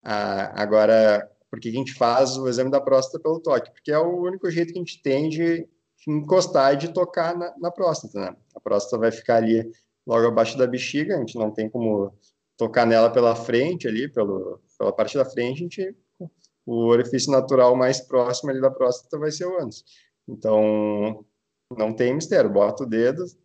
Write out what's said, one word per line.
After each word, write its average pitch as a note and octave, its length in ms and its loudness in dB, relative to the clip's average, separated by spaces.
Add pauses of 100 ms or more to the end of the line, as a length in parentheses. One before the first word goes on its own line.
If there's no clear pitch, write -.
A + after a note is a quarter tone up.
Ah, G#2 520 -4
agora, G#2+ 720 4 (200)
por A2 100 -12
que A#2+ 100 -8
que A2+ 60 -8
a C3+ 40 -2
gente C3 160 -8
faz B2+ 420 2
o C3 100 -4
exame B2+ 240 -2
da C#3 80 2
próstata C3+ 420 0
pelo E3 200 -2
toque? C3 300 -2
Porque - 200 -10
é D3+ 80 2
o F3 220 0
único F#3 280 -4
jeito E3 220 -2
que F3+ 80 -8
a - 20 -6
gente - 200 -12
tem C#3+ 260 0
de E3 400 -2 (400)
encostar D3+ 680 2
e C#3+ 40 0
de D#3+ 160 -6
tocar F3 420 -2
na, F3 220 -8
na E3+ 140 -6
próstata, D#3 480 -4
né? F#2 160 -8 (200)
A - 40 -18
próstata G#2 380 -2
vai A2+ 140 2
ficar A#2 260 0
ali A2+ 320 2 (360)
logo A#2 220 2
abaixo A2+ 300 0
da B2+ 80 4
bexiga, C#3 500 -4
a D3+ 40 -2
gente A#2 180 -8
não G#2+ 140 -2
tem A2 180 -6
como G#2+ 440 -2 (420)
tocar A#2 300 2
nela A2+ 240 6
pela A#2 260 4
frente B2 520 -2
ali, A2+ 200 -4
pelo, F#2+ 540 -4 (160)
pela G2+ 160 -2
parte G#2+ 240 -2
da C3 80 2
frente, B2+ 320 -6
a D#3+ 60 -8
gente, F#3+ 320 -10 (680)
o A#2 200 0
orifício A#2+ 460 2
natural C3 440 4
mais B2+ 240 0
próximo B2 520 -2
ali C3 100 -4
da C3+ 100 2
próstata C3 460 -4
vai D3+ 140 -4
ser D3+ 140 -8
o F3+ 140 -6
ânus. A#2 240 -10 (440)
Então, G#2+ 1000 0 (520)
não A2 160 -2
tem B2 200 0
mistério, D3+ 360 0
bota G2+ 340 0
o B2 40 -8
dedo B2 380 0 (200)